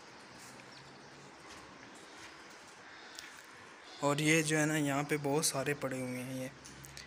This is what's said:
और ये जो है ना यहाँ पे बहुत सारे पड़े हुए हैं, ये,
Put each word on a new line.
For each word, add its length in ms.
और 180
ये 220
जो 140
है 80
ना 120
यहाँ 280
पे 140
बहुत 260
सारे 300
पड़े 240
हुए 100
हैं, 260
ये, 160